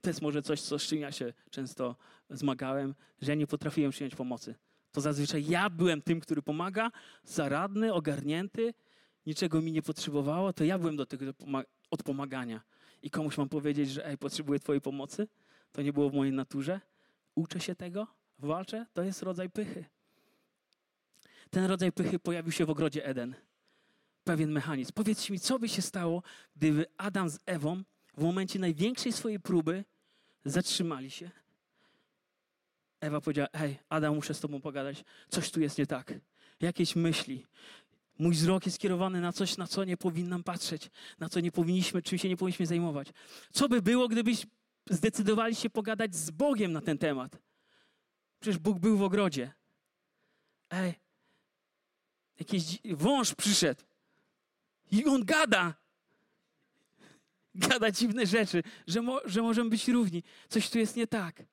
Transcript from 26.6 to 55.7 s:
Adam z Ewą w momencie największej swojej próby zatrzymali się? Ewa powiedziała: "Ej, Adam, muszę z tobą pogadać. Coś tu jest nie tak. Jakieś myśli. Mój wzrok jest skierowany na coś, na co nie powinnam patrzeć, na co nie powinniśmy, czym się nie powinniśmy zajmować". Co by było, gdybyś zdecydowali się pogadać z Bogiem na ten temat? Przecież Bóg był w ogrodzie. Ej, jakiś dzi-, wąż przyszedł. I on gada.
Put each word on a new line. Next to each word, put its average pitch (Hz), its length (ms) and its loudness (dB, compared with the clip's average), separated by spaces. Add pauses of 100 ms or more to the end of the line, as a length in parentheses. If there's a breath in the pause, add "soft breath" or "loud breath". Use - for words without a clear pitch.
Adam 190 340 -2
z 131 160 -10
Ewą 151 360 -2 (340)
w 143 60 -2
momencie 185 360 0
największej 190 540 0
swojej 214 280 -4
próby 175 440 0 (600)
zatrzymali 143 680 -2
się? 175 200 -14 (1700)
Ewa 151 200 -2
powiedziała: 143 320 0
"Ej, 147 260 -4 (100)
Adam, 156 260 2
muszę 151 200 -2
z - 60 -8
tobą 147 200 -6
pogadać. 139 440 -8 (240 loud breath)
Coś - 220 -2
tu 165 100 0
jest 147 180 0
nie 143 80 4
tak. - 280 -6 (460 soft breath)
Jakieś 170 360 0
myśli. 156 500 0 (720 loud breath)
Mój 165 140 6
wzrok 170 340 4
jest 180 100 -2
skierowany 185 440 0
na 175 120 0
coś, 190 240 0
na 180 100 -6
co 196 180 -2
nie 180 120 -2
powinnam 175 480 -2
patrzeć, 175 460 -6 (280 loud breath)
na 165 100 -6
co 180 120 0
nie 170 120 2
powinniśmy, 180 500 2
czym 185 160 -2
się 190 100 0
nie 185 80 2
powinniśmy 180 300 0
zajmować". 165 420 -2 (440 loud breath)
Co 277 160 4
by 233 140 4
było, 247 260 6
gdybyś 226 380 2 (440)
zdecydowali 214 640 2
się 226 160 -2
pogadać 220 440 -2
z 160 160 -6
Bogiem 208 420 2
na 151 80 -2
ten 151 180 0
temat? 135 400 -2 (1040)
Przecież 196 180 0
Bóg 180 200 2
był 214 180 6
w 196 60 4
ogrodzie. 180 500 0 (1160)
Ej, 180 240 -2 (1400)
jakiś 180 240 0
dzi-, 170 340 -6
wąż 233 380 2
przyszedł. 180 480 2 (1080)
I 220 140 4
on 269 200 6
gada. 202 500 4 (1800 soft breath)